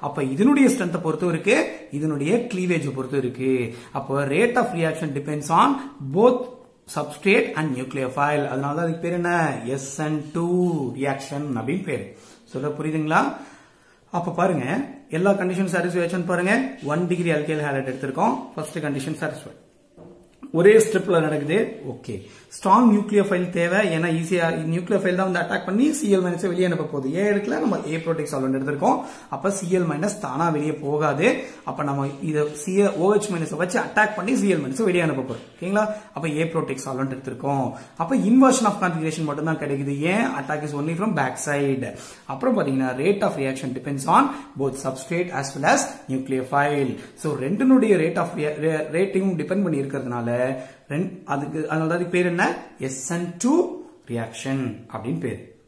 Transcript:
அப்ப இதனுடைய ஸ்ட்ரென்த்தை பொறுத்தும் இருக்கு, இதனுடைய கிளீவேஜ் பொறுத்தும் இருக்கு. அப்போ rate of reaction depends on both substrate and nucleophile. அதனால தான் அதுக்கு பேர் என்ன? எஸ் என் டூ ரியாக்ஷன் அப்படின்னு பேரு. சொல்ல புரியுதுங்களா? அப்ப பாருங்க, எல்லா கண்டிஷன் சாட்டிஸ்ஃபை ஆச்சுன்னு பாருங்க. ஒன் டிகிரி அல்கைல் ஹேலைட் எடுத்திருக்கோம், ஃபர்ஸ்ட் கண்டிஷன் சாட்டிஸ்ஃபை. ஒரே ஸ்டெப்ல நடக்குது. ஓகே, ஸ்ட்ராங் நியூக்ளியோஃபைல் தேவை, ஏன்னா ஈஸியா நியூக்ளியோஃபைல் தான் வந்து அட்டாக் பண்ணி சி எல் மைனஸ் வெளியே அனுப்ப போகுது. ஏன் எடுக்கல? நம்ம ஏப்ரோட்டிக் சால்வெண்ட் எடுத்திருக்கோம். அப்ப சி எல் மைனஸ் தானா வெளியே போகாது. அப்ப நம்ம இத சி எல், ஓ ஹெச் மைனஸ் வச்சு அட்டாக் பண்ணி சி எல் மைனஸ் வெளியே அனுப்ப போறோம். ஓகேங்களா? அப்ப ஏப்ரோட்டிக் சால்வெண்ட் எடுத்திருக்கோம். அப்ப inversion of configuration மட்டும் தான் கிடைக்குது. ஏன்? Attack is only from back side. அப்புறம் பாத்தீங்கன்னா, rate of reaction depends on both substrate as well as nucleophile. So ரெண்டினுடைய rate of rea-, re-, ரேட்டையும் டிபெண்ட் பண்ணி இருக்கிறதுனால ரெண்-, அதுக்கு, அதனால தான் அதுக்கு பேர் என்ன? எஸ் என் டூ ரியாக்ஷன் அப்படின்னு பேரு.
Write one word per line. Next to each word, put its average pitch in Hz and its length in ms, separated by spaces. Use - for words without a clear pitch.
அப்ப 143 100
இதனுடைய 269 400
ஸ்ட்ரென்த்தை 175 320
பொறுத்தும் 170 280
இருக்கு, 196 220
இதனுடைய 151 360
கிளீவேஜ் 175 460
பொறுத்தும் 131 260
இருக்கு. 123 300
அப்போ 139 160
rate 233 300
of - 40
reaction 160 400
depends 147 320
on 277 100
both 247 220
substrate - 540
and 156 60
nucleophile. 143 720
அதனால 139 240
தான் 170 100
அதுக்கு 165 220
பேர் 175 140
என்ன? 175 120
எஸ் - 140
என் 151 160
டூ 170 100
ரியாக்ஷன் 143 500
அப்படின்னு 139 300
பேரு. 101 180
சொல்ல 143 260
புரியுதுங்களா? 156 420
அப்ப 175 200
பாருங்க, 170 260
எல்லா 196 140
கண்டிஷன் 180 320
சாட்டிஸ்ஃபை 175 300
ஆச்சுன்னு 175 280
பாருங்க. 180 220
ஒன் 175 100
டிகிரி 170 240
அல்கைல் 151 300
ஹேலைட் 135 260
எடுத்திருக்கோம், 180 420
ஃபர்ஸ்ட் 151 320
கண்டிஷன் 139 340
சாட்டிஸ்ஃபை. 135 340
ஒரே 196 140
ஸ்டெப்ல 185 400
நடக்குது. 151 320
ஓகே, - 220
ஸ்ட்ராங் 214 360
நியூக்ளியோஃபைல் 196 540
தேவை, 175 240
ஏன்னா 170 140
ஈஸியா 170 260
நியூக்ளியோஃபைல் 180 460
தான் 190 100
வந்து 175 120
அட்டாக் 185 280
பண்ணி 220 160
சி - 80
எல் 185 100
மைனஸ் 175 260
வெளியே 180 160
அனுப்ப 156 240
போகுது. 135 160
ஏன் 208 120
எடுக்கல? 233 320
நம்ம 196 140
ஏப்ரோட்டிக் 160 360
சால்வெண்ட் 131 260
எடுத்திருக்கோம். 143 420
அப்ப 190 220
சி 185 80
எல் 175 120
மைனஸ் 160 260
தானா 139 200
வெளியே 147 280
போகாது. 147 440
அப்ப 143 180
நம்ம 139 160
இத 151 160
சி 185 220
எல், 196 180
ஓ 190 120
ஹெச் 202 200
மைனஸ் 160 280
வச்சு 185 200
அட்டாக் 214 380
பண்ணி 220 220
சி 202 120
எல் 156 100
மைனஸ் 135 260
வெளியே 175 180
அனுப்ப 131 240
போறோம். 113 120
ஓகேங்களா? 196 280
அப்ப 156 100
ஏப்ரோட்டிக் 156 420
சால்வெண்ட் 131 300
எடுத்திருக்கோம். 131 500
அப்ப 214 260
inversion 247 420
of - 140
configuration 160 460
மட்டும் 151 200
தான் 156 120
கிடைக்குது. 139 320
ஏன்? 220 120
Attack 147 280
is 147 120
only 160 200
from 214 200
back 127 140
side. 139 380
அப்புறம் 220 260
பாத்தீங்கன்னா, 131 340
rate 202 260
of - 140
reaction 131 360
depends 139 280
on 269 60
both 139 220
substrate 131 460
as 139 160
well 143 160
as - 100
nucleophile. 135 800
So 151 120
ரெண்டினுடைய 220 480
rate 170 200
of - 140
rea-, 151 260
re-, 156 220
ரேட்டையும் 190 460
டிபெண்ட் 185 240
பண்ணி 143 160
இருக்கிறதுனால 120 480
ரெண்-, 175 200
அதுக்கு, 143 260
அதனால 160 200
தான் 170 80
அதுக்கு 175 180
பேர் 180 160
என்ன? 175 120
எஸ் - 160
என் 175 120
டூ 262 100
ரியாக்ஷன் 123 540
அப்படின்னு 120 320
பேரு. - 140